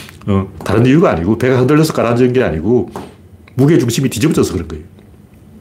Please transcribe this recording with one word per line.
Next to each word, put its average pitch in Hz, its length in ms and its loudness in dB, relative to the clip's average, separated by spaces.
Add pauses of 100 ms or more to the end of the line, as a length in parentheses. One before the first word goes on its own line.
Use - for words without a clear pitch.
(260)
어, 98 220 0 (160)
다른 113 220 2
이유가 156 240 4
아니고 98 280 -2
배가 127 200 0
흔들려서 151 340 2
깔아진 120 400 0
게 123 100 2
아니고 98 480 -2 (640)
무게중심이 131 560 0
뒤집어져서 131 420 0
그런 87 160 -6
거예요. - 160 -14 (760)